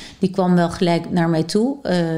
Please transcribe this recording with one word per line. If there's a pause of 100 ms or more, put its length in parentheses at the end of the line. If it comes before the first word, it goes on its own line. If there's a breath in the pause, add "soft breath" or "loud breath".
(200 loud breath)
Die
kwam
wel
gelijk
naar
mij
toe.
Eh, (200)